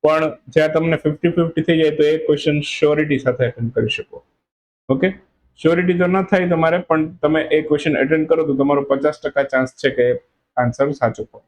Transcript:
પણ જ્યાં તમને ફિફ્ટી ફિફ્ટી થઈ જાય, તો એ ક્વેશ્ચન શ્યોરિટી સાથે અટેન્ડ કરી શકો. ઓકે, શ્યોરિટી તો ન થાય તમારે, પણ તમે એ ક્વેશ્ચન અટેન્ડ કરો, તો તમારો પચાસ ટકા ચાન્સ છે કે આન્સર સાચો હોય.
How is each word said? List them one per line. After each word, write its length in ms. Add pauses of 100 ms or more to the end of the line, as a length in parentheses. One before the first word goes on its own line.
પણ 360 (100)
જ્યાં 240
તમને 240
ફિફ્ટી 320
ફિફ્ટી 340
થઈ 160
જાય, 120
તો 120
એ 240
ક્વેશ્ચન 340
શ્યોરિટી 580
સાથે 280
અટેન્ડ 260
કરી 160
શકો. 360 (640)
ઓકે, 220 (520)
શ્યોરિટી 360
તો 80
ન 160
થાય 260
તમારે, 300
પણ 360
તમે 280
એ 200
ક્વેશ્ચન 360
અટેન્ડ 300
કરો, 180
તો 80
તમારો 280
પચાસ 420
ટકા 180
ચાન્સ 280
છે 200
કે 300 (360)
આન્સર 340
સાચો 440
હોય. 140